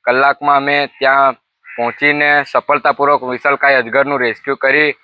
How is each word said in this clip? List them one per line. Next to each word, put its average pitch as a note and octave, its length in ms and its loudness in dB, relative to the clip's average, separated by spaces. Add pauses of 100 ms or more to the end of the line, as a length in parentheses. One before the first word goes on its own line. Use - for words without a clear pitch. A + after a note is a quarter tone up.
કલાકમાં C#3 600 0
અમે C#3+ 120 0 (220)
ત્યાં C3+ 420 2 (260)
પહોંચીને D3 640 -2 (200)
સફળતાપૂર્વક C#3 840 0
વિશાલકાય C#3 520 0
અજગરનું C3+ 420 -2
રેસ્ક્યુ C3 400 -6
કરી D3 240 2 (140)